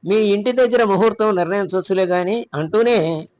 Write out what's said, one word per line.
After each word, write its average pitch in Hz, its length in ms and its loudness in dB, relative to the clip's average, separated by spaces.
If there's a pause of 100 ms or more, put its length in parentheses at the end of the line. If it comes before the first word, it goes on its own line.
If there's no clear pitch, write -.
"మీ 202 80 2
ఇంటి 208 360 0
దగ్గర 240 320 2
ముహూర్తం 214 520 0
నిర్ణయించవచ్చులే 185 680 -2
గాని," 180 500 -2
అంటూనే 165 720 0 (120)